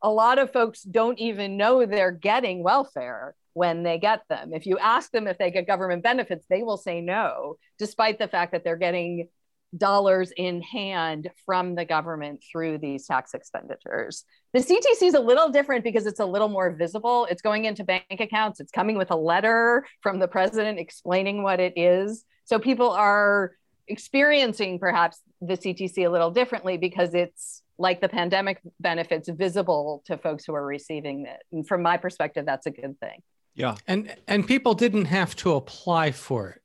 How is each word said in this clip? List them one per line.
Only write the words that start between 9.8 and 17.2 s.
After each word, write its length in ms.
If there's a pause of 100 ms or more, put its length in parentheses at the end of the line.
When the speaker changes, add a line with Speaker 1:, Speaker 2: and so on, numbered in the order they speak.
Speaker 1:
in 240
hand 720 (160)
from 300
the 80
government 680
through 280
these 280
tax 260
expenditures. 920 (300)
The 60
C 200
T 160
C 100
is 80
a 60
little 300
different 340
because 200
it's 140
a 80
little 220
more 240
visible. 580